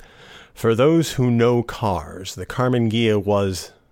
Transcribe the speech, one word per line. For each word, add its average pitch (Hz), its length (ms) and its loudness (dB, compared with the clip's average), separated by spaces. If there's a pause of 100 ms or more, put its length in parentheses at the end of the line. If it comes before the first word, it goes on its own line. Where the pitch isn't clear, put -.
(540)
For 113 200 0
those 156 380 2
who 123 180 0
know 120 320 2
cars, 90 720 -6
the 90 120 -12
Karmann 127 440 0
Ghia 107 320 2
was 98 500 -2 (200)